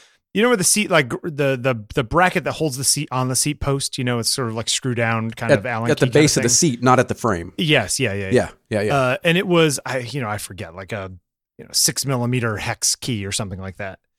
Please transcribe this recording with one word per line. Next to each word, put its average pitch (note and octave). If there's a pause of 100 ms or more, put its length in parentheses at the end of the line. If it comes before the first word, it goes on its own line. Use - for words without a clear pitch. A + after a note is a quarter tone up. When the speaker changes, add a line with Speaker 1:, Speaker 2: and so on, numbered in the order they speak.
(320)
Speaker 1:
you G3
know A#3+
where A#3+
the F#3
seat, G3+
like, D3+
gr-, -
the, C#3
the, A#2+ (100)
the C#3+
bracket F3
that C#3
holds D3
the C3+
seat -
on B2+
the B2+
seat D3
post, C#3
you C3+
know, B2
it's A2
sort B2+
of, A2
like, A2+
screw -
down A2+
kind A#2
Speaker 2:
At, A#2+
Speaker 1:
of G#2
Allen A#2
Speaker 2:
at C#3+
the C#3
Speaker 1:
key B2+
kind -
of D3+
Speaker 2:
base D3
of C3+
the A#2+
Speaker 1:
thing? A#2+
Speaker 2:
seat, A#2+
not B2+
at A#2+
the B2
frame. F#2
Speaker 1:
Yes, D3
yeah, A2
yeah, G2
Speaker 2:
Yeah, A2 (200)
yeah, G#2
yeah. G#2+
Speaker 1:
Uh, C3
and E3+
it G3+
was, D#3+
I, B2+
you B2
know, A2
I G#2
forget, F2
like F#2
a, F#2+ (460)
you -
know, -
six -
millimeter A#2+
hex -
key G#2+
or G2
something F#2+
like F#2+
that. G2 (180)